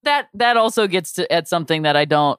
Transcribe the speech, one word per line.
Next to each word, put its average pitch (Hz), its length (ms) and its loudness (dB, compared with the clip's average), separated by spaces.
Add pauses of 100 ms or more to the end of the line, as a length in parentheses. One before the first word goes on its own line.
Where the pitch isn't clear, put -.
That, 285 300 -2
that 240 220 2
also 220 320 0
gets 180 240 -4
to, - 180 -6
at 165 160 0
something 160 360 -2
that 151 120 2
I 147 120 2
don't, 147 320 2